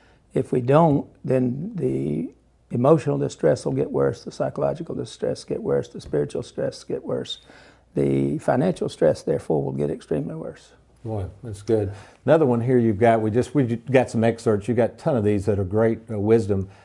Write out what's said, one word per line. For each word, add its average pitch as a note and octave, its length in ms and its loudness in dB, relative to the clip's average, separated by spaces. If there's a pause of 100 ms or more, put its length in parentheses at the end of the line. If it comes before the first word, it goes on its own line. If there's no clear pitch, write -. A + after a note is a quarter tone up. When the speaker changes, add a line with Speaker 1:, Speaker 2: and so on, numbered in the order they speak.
(340)
Speaker 1:
if C3 160 -2
we C#3 100 0
don't, C#3+ 460 4 (180)
then C3 520 -2
the D3 580 -4 (380)
emotional C#3+ 440 4
distress C#3 480 0
will C#3+ 80 -2
get C3+ 200 -2
worse, C2+ 320 0
the - 80 -12
psychological C#3+ 640 -4
distress - 480 -6
get D#3 180 -6
worse, - 260 -2
the - 120 -16
spiritual - 420 -4
stress - 400 -8
get - 220 -8
worse, C3 380 -8 (520)
the C#3 440 0
financial D3 500 0
stress, - 340 0
therefore, - 400 -2
will C#3 100 -6
get C#3+ 180 -2
extremely D#3 440 -6
worse. - 380 -14 (320)
Speaker 2:
Boy, G#2+ 220 -6 (180)
that's G#2+ 180 -12
good. G#2+ 300 0 (340)
Another D#3 180 4
one A#2+ 160 2
here B2+ 160 2
you've A2+ 220 2
got, A2+ 240 4
we A2 80 0
just, A#2 240 0
we've A#2 360 0
got B2 200 4
some A2+ 140 0
excerpts. A2+ 420 2
You've A#2+ 100 0
got A2+ 140 2
a - 40 -18
ton D#3 220 -2
of A2 60 0
these G2+ 240 2
that G#2 140 0
are G2 40 0
great, A2 360 0 (100)
uh, A2 80 -6
wisdom. G2+ 500 2 (160)